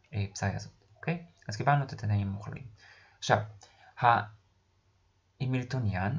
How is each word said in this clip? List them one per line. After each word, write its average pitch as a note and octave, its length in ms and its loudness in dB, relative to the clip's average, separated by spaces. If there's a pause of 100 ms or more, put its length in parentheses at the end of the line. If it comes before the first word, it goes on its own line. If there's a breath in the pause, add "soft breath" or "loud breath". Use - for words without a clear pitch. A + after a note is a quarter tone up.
(140)
אה, G2+ 200 -2
פסאי F#2+ 220 -2
הזאת, - 160 -10 (240)
אוקיי? - 300 -6 (220)
אז G#2 100 -6
קיבלנו C#3+ 260 4
את - 100 -8
התנאים G2+ 340 0
המוכללים. - 360 -8 (560 loud breath)
עכשיו, - 200 4 (2000 loud breath)
המילטוניאן, B2 760 0